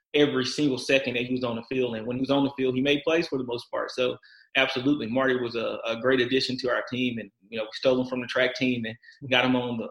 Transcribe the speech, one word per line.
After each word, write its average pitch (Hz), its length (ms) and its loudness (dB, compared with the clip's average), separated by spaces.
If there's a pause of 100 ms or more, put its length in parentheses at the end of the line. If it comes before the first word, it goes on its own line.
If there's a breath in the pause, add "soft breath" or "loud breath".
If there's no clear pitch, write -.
(140)
every 131 320 4
single 131 320 0
second 131 380 0
that 120 80 -2
he 123 100 -4
was 127 100 -2
on 117 120 -2
the 113 80 -8
field. 123 320 -2
And 110 100 -8
when 123 120 -4
he 131 40 -4
was 131 80 -4
on 139 140 4
the 135 80 2
field, 131 240 0
he 127 60 0
made 147 220 4
plays 165 240 2
for 131 120 -4
the 123 60 -4
most 120 260 -6
part. 123 200 -4
So 127 240 0 (400 loud breath)
absolutely, 135 520 2
Marty 131 280 2
was 117 200 -4
a, 107 300 -2
a 113 140 -2
great 127 220 4
addition 127 380 0
to 123 100 -2
our 110 200 0
team, 123 280 -2
and, 104 120 -10 (200)
you 113 80 -8
know, 110 60 -4
we 107 100 -8
stole 127 260 2
him 127 80 -2
from 127 140 -4
the 120 60 -8
track 127 280 0
team 123 300 0
and 113 100 -6 (340 loud breath)
got 123 140 4
him 127 120 4
on 120 220 -2
the, 107 140 -6